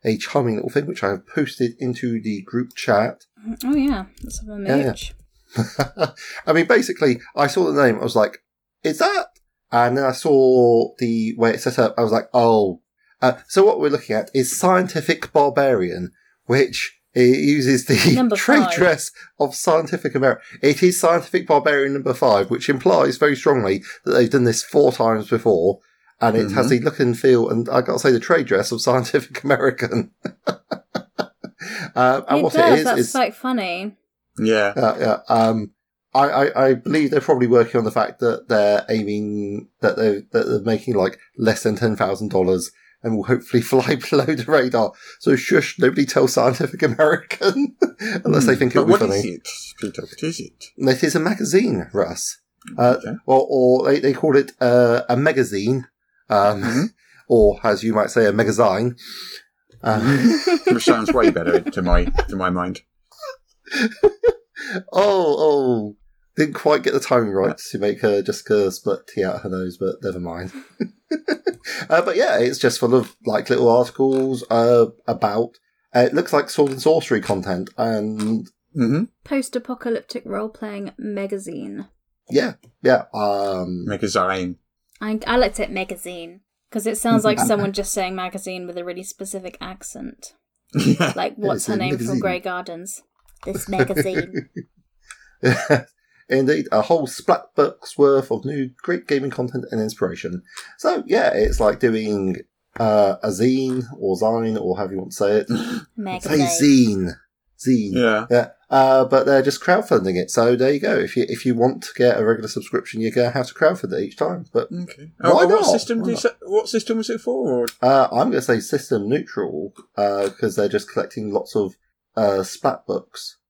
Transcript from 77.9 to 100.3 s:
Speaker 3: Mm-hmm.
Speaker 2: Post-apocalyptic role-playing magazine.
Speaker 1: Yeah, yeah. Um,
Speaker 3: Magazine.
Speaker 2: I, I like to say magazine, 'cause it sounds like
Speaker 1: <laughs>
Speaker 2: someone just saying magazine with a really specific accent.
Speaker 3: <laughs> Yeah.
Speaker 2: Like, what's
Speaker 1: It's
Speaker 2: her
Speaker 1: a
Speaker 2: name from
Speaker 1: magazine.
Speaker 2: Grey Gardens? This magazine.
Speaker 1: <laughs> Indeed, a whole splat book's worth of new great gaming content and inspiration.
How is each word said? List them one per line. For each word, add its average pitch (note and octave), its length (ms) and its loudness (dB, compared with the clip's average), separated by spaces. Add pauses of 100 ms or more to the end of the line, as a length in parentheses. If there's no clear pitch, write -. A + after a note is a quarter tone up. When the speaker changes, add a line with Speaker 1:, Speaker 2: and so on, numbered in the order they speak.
Speaker 3:
Mm-hmm. C#3 260 0 (200)
Speaker 2:
Post-apocalyptic B3 1040 -8
role-playing G#3 720 -10
magazine. G3 880 -10 (420)
Speaker 1:
Yeah, D3 240 0 (280)
yeah. B2+ 220 2 (100)
Um, G2 720 -4
Speaker 3:
Magazine. F#2+ 720 -4 (420)
Speaker 2:
I, G#3+ 260 -6
I A#3+ 120 0
like A#3 180 2
to A3 80 -6
say - 40 -6
magazine, F3+ 720 -12 (280)
'cause G#3 160 -8
it G#3 120 -4
sounds A3+ 260 2
like G#3+ 160 0
Speaker 1:
<laughs> - 80 0
Speaker 2:
someone G3+ 240 0
just G3 220 -6
saying F#3 220 -4
magazine F#3 520 -12
with F3 100 -12
a F3 60 -10
really F3+ 200 -12
specific F#3+ 580 -14
accent. - 720 -16 (400)
Speaker 3:
<laughs> - 20 -8
Yeah. - 400 0
Speaker 2:
Like, - 220 -6
what's G3+ 220 -4
Speaker 1:
It's - 80 -8
Speaker 2:
her G#3+ 80 -4
Speaker 1:
a - 20 -4
Speaker 2:
name F#3 200 -4
from A3+ 100 -6
Speaker 1:
magazine. G3 140 -4
Speaker 2:
Grey F3+ 200 -4
Gardens? F3+ 640 -12 (420)
This - 240 -10
magazine. D3+ 800 -2 (920)
Speaker 1:
<laughs> B2 120 2 (760)
Indeed, C3+ 420 0
a G#2+ 120 2
whole D#3+ 220 0
splat - 500 -4
book's - 420 -2
worth C#3 340 4
of A2 140 -6
new C#3 240 -6 (120)
great - 260 -6
gaming C#3 220 -2
content B2+ 420 -6
and A2+ 100 -2
inspiration. F2+ 600 -6 (360)